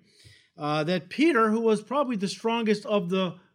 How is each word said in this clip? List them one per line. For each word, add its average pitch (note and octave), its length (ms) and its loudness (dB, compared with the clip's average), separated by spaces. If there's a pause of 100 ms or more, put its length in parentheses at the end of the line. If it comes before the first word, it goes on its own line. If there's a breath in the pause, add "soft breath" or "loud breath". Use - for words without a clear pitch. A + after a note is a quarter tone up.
(580 soft breath)
Uh, D3+ 260 -2
that F3+ 240 -2
Peter, B3 440 2
who A3+ 100 0
was A3 200 2
probably B3+ 360 -2
the F#3+ 100 -4
strongest A3 580 -2
of G3+ 240 -2
the F#3 260 0 (200 loud breath)